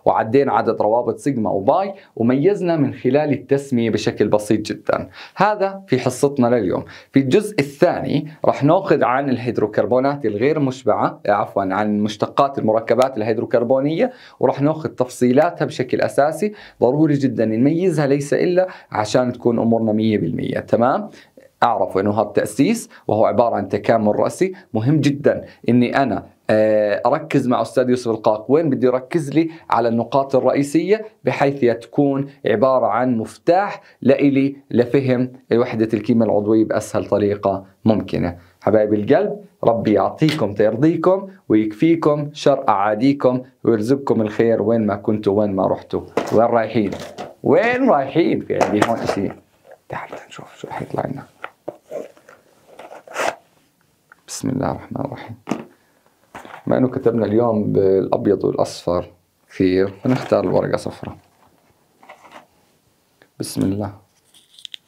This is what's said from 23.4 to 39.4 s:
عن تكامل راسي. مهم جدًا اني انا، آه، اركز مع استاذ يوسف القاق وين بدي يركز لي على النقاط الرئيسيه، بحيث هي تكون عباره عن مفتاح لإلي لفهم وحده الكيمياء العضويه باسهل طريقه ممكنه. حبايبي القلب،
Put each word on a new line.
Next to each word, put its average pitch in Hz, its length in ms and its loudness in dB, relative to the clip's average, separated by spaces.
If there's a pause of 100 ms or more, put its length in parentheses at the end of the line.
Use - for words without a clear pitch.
عن 98 140 -4
تكامل 107 520 2
راسي. 185 320 -2 (220)
مهم 135 260 2
جدًا 131 440 0 (240)
اني 123 340 2
انا، 98 240 -4 (240)
آه، 107 560 2
اركز 143 420 0
مع 113 140 2
استاذ 123 260 0
يوسف 123 220 0
القاق 107 400 0
وين 151 200 4
بدي 120 160 0
يركز 131 440 -2
لي 160 200 2 (200)
على 117 180 2
النقاط 131 480 0
الرئيسيه، 160 680 0 (200)
بحيث 139 400 0
هي 117 100 4
تكون 139 520 -2 (200)
عباره 117 400 2
عن 117 320 0
مفتاح 170 640 -2 (220)
لإلي 139 540 2 (140)
لفهم 127 640 0 (200)
وحده 113 420 0
الكيمياء 113 340 2
العضويه 104 360 2
باسهل 107 400 -4
طريقه 101 600 0 (200)
ممكنه. 92 520 0 (240)
حبايبي 107 360 2
القلب، 151 420 0 (260)